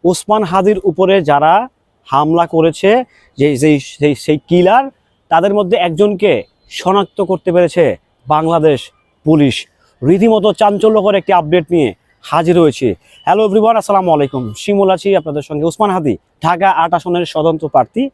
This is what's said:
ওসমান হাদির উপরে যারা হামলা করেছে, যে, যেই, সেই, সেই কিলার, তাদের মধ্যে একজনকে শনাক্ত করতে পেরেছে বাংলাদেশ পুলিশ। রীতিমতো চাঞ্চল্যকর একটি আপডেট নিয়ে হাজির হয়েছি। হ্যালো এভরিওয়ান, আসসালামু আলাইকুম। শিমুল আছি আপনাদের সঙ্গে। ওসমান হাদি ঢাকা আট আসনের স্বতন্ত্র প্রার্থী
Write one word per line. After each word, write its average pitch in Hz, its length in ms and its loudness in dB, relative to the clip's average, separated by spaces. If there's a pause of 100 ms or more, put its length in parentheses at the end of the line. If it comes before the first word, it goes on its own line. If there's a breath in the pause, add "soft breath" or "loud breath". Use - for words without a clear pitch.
ওসমান 202 400 0
হাদির 190 400 0
উপরে 190 380 2
যারা 156 460 2 (380)
হামলা 156 420 0
করেছে, 170 560 0 (340 soft breath)
যে, 143 200 0
যেই, 147 220 2
সেই, 143 360 -4
সেই 151 220 -4 (100)
কিলার, 196 420 2 (400)
তাদের 175 240 0
মধ্যে 208 240 0
একজনকে 175 680 0 (260)
শনাক্ত 196 520 -4
করতে 185 300 -4
পেরেছে 165 440 2 (320)
বাংলাদেশ 156 640 0 (320)
পুলিশ। 151 440 2 (360)
রীতিমতো 202 500 2
চাঞ্চল্যকর 208 600 0
একটি 196 180 0
আপডেট 170 380 0
নিয়ে 143 220 0 (280)
হাজির 165 380 0
হয়েছি। 135 360 0 (280 soft breath)
হ্যালো 202 220 0
এভরিওয়ান, 220 320 2
আসসালামু 190 360 0
আলাইকুম। 135 440 -4
শিমুল 196 320 0
আছি 190 260 0
আপনাদের 156 260 -4
সঙ্গে। 151 240 -6
ওসমান 202 260 -2
হাদি 151 260 -2 (260)
ঢাকা 175 260 0
আট 165 240 0
আসনের 175 320 -2
স্বতন্ত্র 156 440 -2
প্রার্থী 220 440 -2